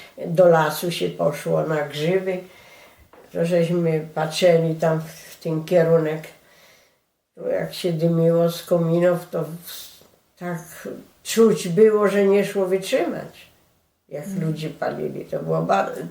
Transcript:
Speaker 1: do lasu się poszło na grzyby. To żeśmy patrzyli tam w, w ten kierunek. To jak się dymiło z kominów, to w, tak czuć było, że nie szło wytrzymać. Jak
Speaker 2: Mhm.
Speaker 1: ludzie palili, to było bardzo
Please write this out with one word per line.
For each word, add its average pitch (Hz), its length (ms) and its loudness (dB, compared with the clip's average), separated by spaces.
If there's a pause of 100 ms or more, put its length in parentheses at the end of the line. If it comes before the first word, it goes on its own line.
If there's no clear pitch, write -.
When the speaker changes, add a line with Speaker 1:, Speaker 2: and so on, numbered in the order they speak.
(260)
Speaker 1:
do 175 220 4
lasu 160 440 2
się - 180 -4
poszło 165 540 -2
na 151 180 -2
grzyby. 180 560 -2 (960)
To 170 120 -2
żeśmy 170 720 0
patrzyli 165 600 2
tam 160 260 0
w, - 20 -10
w - 400 -18
ten 160 220 -4
kierunek. 160 580 2 (1120)
To 185 120 -10
jak 165 260 -4
się 180 200 -4
dymiło 170 560 2
z - 140 -10
kominów, 170 560 2 (120)
to 165 120 -4
w, 147 40 -8 (920)
tak - 480 -10 (360)
czuć 208 440 4
było, 208 400 6
że 196 180 2
nie 196 200 4
szło 196 200 -2
wytrzymać. 240 840 -4 (600)
Jak 151 160 -12
Speaker 2:
Mhm. 180 220 -4
Speaker 1:
ludzie 156 220 -4
palili, - 560 -6
to - 140 -6
było - 220 -2
bardzo 190 500 0